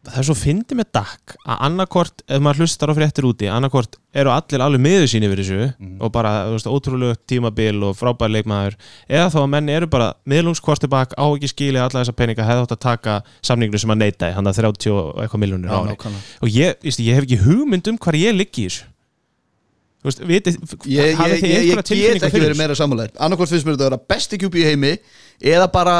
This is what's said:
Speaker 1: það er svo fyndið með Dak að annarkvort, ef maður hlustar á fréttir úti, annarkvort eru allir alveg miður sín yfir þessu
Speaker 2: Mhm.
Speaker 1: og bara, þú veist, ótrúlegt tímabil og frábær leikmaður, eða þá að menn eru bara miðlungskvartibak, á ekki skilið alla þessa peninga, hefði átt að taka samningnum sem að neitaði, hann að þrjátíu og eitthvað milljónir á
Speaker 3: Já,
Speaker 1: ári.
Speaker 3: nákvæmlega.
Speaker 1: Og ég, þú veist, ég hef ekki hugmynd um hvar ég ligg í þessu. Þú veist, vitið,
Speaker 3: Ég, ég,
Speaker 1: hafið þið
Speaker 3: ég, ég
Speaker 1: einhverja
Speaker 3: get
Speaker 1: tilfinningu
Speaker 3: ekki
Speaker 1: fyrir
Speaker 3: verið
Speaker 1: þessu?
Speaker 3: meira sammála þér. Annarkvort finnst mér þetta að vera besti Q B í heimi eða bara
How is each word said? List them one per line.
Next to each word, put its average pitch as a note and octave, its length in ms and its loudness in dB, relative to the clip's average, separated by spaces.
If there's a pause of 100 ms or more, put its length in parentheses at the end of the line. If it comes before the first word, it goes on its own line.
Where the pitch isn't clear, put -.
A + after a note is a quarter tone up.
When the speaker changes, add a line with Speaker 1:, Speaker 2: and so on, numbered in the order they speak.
Speaker 1:
það - 160 -12
er C3 80 0
svo D#3 80 0
fyndið E3+ 460 -2
með G#3 160 -4
Dak - 380 -6 (120)
að A#2 160 -4
annarkvort, F3 640 -2
ef C#3 160 0
maður D3 220 2
hlustar D3+ 260 -2
á D3+ 80 2
fréttir D3+ 240 0
úti, A#2 240 0
annarkvort B2 480 -2 (240)
eru C#3 160 2
allir C#3+ 300 -2
alveg C#3 180 4
miður E3+ 240 4
sín A2 160 2
yfir G2 160 0
þessu F#2+ 200 -2 (200)
Speaker 2:
Mhm. F#2+ 240 -14
Speaker 1:
og A2+ 80 -2
bara, A2+ 220 0 (160)
þú A2+ 80 -4
veist, G#2+ 100 -6
ótrúlegt B2+ 540 -2 (100)
tímabil A2 540 0
og G2 100 -2
frábær A#2+ 400 -2
leikmaður, G2+ 400 -2 (340)
eða E3 220 2
þá D#3 140 0
að C#3 100 0
menn D3+ 140 -2
eru D#3+ 180 -2
bara B2 220 0 (180)
miðlungskvartibak, C#3+ 880 0
á C3+ 160 -4
ekki C#3+ 240 -4
skilið C3+ 320 0
alla B2+ 160 -2
þessa A#2+ 160 -4
peninga, A2+ 240 0
hefði A#2+ 240 2
átt A#2 80 -4
að - 80 -10
taka A2 400 -2 (240)
samningnum A2+ 320 0
sem A2 160 -2
að A2 80 2
neitaði, F#2 320 -2
hann G2 160 -2
að F#2+ 80 -2
þrjátíu A2 320 0
og F#2+ 320 -4
eitthvað A2 220 -6
milljónir F#2 260 -4
á - 0 -
Speaker 3:
Já, F#2+ 80 0
Speaker 1:
ári. G#2 160 -4
Speaker 3:
nákvæmlega. G2+ 280 -10 (200)
Speaker 1:
Og A#2 80 0
ég, C#3+ 320 2
þú - 0 -
veist, C#3 240 -4
ég A#2 80 4
hef C#3 80 4
ekki B2+ 240 0
hugmynd G3+ 420 2
um A3+ 100 -2
hvar E3 200 -2
ég G#3 160 2
ligg F#3 240 -2
í G2+ 80 -4
þessu. - 160 -10 (1200)
Þú C#3 80 -4
veist, - 160 -8
vitið, F3 300 0 (260)
Speaker 3:
Ég, C#3 160 -2
ég, D#3 160 4
Speaker 1:
hafið E3+ 240 2
þið F#3+ 80 0
Speaker 3:
ég, E3 60 2
ég - 100 4
Speaker 1:
einhverja F3 160 4
Speaker 3:
get F#3+ 80 -6
Speaker 1:
tilfinningu G#3 400 2
Speaker 3:
ekki C#3+ 80 0
Speaker 1:
fyrir E3 80 4
Speaker 3:
verið D3+ 80 4
Speaker 1:
þessu? D3 80 -2
Speaker 3:
meira D3+ 160 0
sammála C3+ 320 0
þér. - 160 -14
Annarkvort E3 320 0
finnst D3+ 120 0
mér D3+ 100 0
þetta C3+ 100 0
að C3 60 2
vera - 180 -6
besti G#3+ 320 -4
Q G3 80 -2
B E3+ 80 -2
í E3 80 4
heimi D3 320 2 (420)
eða F3 300 4
bara F3 300 2